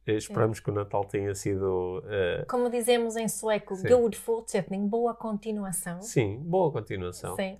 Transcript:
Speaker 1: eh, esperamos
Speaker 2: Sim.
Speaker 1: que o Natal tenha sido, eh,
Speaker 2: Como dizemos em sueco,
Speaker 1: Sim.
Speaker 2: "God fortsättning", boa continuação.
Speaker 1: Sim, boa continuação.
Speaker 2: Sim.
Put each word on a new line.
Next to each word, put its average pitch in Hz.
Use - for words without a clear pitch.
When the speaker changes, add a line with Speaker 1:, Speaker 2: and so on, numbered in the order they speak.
Speaker 1:
eh, 107
esperamos 110
Speaker 2:
Sim. -
Speaker 1:
que -
o 104
Natal 101
tenha 101
sido, 92
eh, 95
Speaker 2:
Como 247
dizemos 233
em 226
sueco, 214
Speaker 1:
Sim. 190
Speaker 2:
"God 240
fortsättning", 208
boa 233
continuação. 208
Speaker 1:
Sim, 117
boa 170
continuação. 92
Speaker 2:
Sim. 190